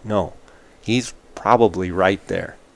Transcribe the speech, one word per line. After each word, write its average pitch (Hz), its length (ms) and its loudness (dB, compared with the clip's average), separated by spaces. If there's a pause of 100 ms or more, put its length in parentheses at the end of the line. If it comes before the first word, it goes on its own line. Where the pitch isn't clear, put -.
No, 104 300 -4 (480)
he's 120 320 -2 (220)
probably 95 560 2
right 92 360 0
there. 90 280 -8 (200)